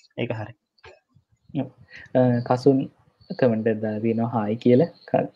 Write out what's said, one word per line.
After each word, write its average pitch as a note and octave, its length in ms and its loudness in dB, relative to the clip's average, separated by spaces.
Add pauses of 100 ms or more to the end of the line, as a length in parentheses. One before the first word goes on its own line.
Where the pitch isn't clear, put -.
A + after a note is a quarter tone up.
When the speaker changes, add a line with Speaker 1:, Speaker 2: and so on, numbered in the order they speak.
(180)
Speaker 1:
ඒක A#2+ 160 -6
හරි. A2 200 -10 (1000)
Speaker 2:
ඔව්. C3 160 -6 (400)
අ, B2+ 120 2 (240)
කසුන් C3 360 2 (480)
කමෙන්ට් A2 380 0
එකක් A2 120 0
දාලා G#2+ 220 -6
තියෙනවා A2+ 300 -2
"හායි" G#2+ 260 -2
කියලා. B2 320 4 (140)
ක-, - 320 -2